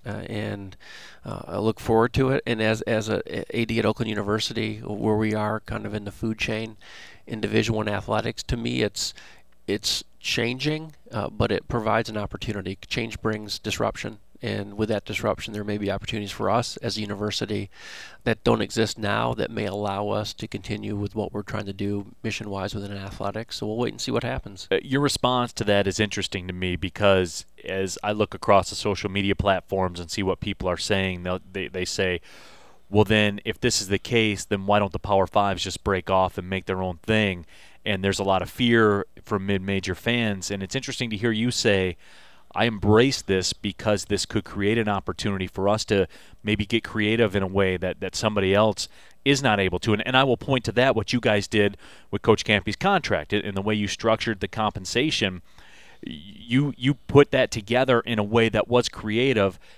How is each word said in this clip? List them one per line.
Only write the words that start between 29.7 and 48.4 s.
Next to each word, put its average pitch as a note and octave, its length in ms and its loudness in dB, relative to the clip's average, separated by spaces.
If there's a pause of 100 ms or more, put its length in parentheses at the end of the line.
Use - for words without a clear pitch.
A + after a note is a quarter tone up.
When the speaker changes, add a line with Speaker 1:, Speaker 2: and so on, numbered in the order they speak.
Speaker 2:
and E2+ 100 -10
see G2+ 140 -4
what F#2 160 -2
people F#2 300 -4
are F2 80 0
saying, F#2+ 460 -2
they'll, F2+ 180 -4 (100)
they, F#2 160 -6
they F#2 180 -6
say, F2+ 360 -2 (680)
"Well, G#2 160 6
then, G#2 380 2
if G#2+ 160 -6
this A#2+ 220 0
is F#2+ 80 -8
the G2 100 2
case, A2 460 0
then G2 200 -2
why G#2 140 4
don't G2+ 140 0
the G2 60 -6
Power G2 280 4
Fives G2+ 360 2
just - 200 -8
break F#2+ 260 0
off F#2+ 280 2
and F2+ 120 -8
make F#2+ 160 -4
their F#2 160 -2
own F#2 160 -4
thing?" G2+ 480 0 (400)
And G2+ 160 -2
there's G2 180 2
a G2+ 40 -2
lot F#2+ 180 4
of F2 80 -6
fear A2+ 560 4 (180)
from G2 220 -4
mid-major F#2+ 480 -2
fans, A2+ 560 -2
and G2 140 -4
it's F#2 100 -8
interesting B2+ 360 -6
to G#2+ 80 -4
hear A2+ 140 0
you A2+ 200 0
say, F#2+ 460 2 (580)
"I G2+ 80 2
embrace A2 580 4
this F#2 300 0
because G#2+ 540 -4
this G2+ 200 -2
could - 200 -2
create G#2 320 0
an A2 100 0
opportunity G2 600 -2
for G2 200 -2
us G#2 180 2
to G2 220 2 (340)
maybe G#2+ 240 0
get A2 200 0
creative G#2+ 500 2
in G2 80 2
a F#2 40 -2
way F#2+ 280 2
that, F2+ 240 -4
that F#2+ 160 -6
somebody G2+ 380 2